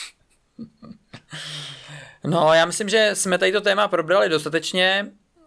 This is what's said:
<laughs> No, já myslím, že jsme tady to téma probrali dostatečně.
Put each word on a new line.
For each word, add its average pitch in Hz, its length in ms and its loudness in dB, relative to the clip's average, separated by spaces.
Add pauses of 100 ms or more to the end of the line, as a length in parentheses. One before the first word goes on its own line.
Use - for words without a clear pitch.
(580)
<laughs> - 360 -20 (1300)
No, 156 280 4
já 165 120 6
myslím, 196 220 -4
že 214 260 4
jsme 180 240 0
tady 190 140 2
to 208 80 0
téma 196 280 2
probrali 180 400 2
dostatečně. 180 840 -2 (340)